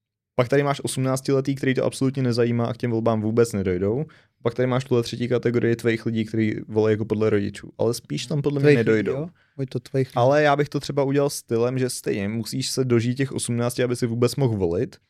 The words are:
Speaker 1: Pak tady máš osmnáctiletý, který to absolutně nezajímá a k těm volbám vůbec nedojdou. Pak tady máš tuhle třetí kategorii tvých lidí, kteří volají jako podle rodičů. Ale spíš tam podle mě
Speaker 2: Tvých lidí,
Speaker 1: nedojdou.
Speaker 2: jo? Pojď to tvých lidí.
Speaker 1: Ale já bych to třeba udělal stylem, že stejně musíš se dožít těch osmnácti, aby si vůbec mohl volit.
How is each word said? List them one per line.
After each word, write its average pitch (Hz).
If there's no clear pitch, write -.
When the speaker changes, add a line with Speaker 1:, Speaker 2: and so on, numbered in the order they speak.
Speaker 1:
Pak 123
tady 143
máš 143
osmnáctiletý, 135
který 131
to 127
absolutně 131
nezajímá 120
a 123
k -
těm 120
volbám 113
vůbec 117
nedojdou. 98
Pak 117
tady 127
máš 127
tuhle 120
třetí 120
kategorii 120
tvých 113
lidí, 113
kteří 110
volají 107
jako 107
podle 107
rodičů. 101
Ale 113
spíš -
tam 147
podle 143
mě 139
Speaker 2:
Tvých 147
lidí, 113
Speaker 1:
nedojdou. 107
Speaker 2:
jo? 147
Pojď 135
to 123
tvých 135
lidí. -
Speaker 1:
Ale 135
já 147
bych 139
to 143
třeba 139
udělal 139
stylem, 120
že 127
stejně 110
musíš 113
se 135
dožít 120
těch 135
osmnácti, 120
aby 123
si 127
vůbec 117
mohl 123
volit. 92